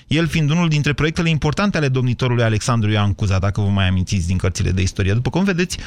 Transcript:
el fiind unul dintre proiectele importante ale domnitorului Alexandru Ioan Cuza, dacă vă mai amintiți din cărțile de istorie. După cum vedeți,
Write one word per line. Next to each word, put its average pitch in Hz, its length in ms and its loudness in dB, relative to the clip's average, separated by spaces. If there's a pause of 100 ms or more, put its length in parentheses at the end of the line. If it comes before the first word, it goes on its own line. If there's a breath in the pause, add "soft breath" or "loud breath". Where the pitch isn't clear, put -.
el 160 200 0
fiind 147 220 0
unul 170 200 0
dintre 147 240 0
proiectele 165 360 0
importante 160 480 0
ale 151 100 0
domnitorului 123 560 0
Alexandru 110 460 0
Ioan 104 240 2
Cuza, 98 260 0
dacă 98 220 -2
vă 101 60 0
mai 98 200 2
amintiți 92 400 0
din 92 100 0
cărțile 90 340 -2
de 92 100 0
istorie. 95 320 0
După 123 160 0
cum 175 140 0
vedeți, 185 440 -2